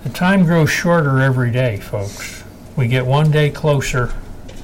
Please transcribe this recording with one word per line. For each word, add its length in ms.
The 40
time 360
grows 240
shorter 500
every 320
day, 260
folks. 640
We 100
get 180
one 260
day 180
closer 640